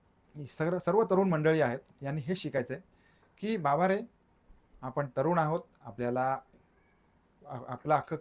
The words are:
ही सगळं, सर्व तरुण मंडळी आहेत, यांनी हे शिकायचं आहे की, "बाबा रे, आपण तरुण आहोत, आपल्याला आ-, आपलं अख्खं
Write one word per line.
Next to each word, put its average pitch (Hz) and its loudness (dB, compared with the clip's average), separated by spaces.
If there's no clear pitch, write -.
ही 147 -10
सगळं, 165 -2
सर्व 185 2
तरुण 190 2
मंडळी 156 4
आहेत, 123 2
यांनी 143 -4
हे 165 -2
शिकायचं 139 -4
आहे 180 -12
की, 214 -2
"बाबा 156 2
रे, 196 2
आपण 135 -4
तरुण 165 2
आहोत, 160 0
आपल्याला 127 -2
आ-, 127 -12
आपलं 147 -2
अख्खं 143 -2